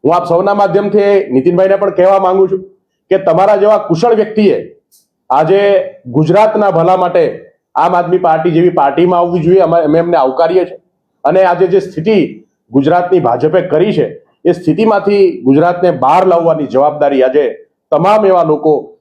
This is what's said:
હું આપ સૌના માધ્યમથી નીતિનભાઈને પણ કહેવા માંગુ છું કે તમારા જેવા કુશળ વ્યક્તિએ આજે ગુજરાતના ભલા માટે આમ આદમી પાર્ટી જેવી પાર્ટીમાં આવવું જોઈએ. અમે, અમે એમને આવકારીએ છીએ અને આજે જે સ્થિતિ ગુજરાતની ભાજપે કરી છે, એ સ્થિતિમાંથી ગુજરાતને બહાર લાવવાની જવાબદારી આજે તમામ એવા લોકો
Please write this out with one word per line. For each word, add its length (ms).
હું 120
આપ 100
સૌના 280
માધ્યમથી 760
નીતિનભાઈને 440
પણ 140
કહેવા 300
માંગુ 280
છું 120
કે 80
તમારા 380
જેવા 220
કુશળ 380
વ્યક્તિએ 680
આજે 560
ગુજરાતના 680
ભલા 260
માટે 540
આમ 200
આદમી 220
પાર્ટી 340
જેવી 180
પાર્ટીમાં 500
આવવું 220
જોઈએ. 180
અમે, 220
અમે 180
એમને 180
આવકારીએ 480
છીએ 160
અને 200
આજે 240
જે 120
સ્થિતિ 680
ગુજરાતની 480
ભાજપે 420
કરી 320
છે, 280
એ 60
સ્થિતિમાંથી 920
ગુજરાતને 500
બહાર 340
લાવવાની 420
જવાબદારી 560
આજે 440
તમામ 340
એવા 180
લોકો 380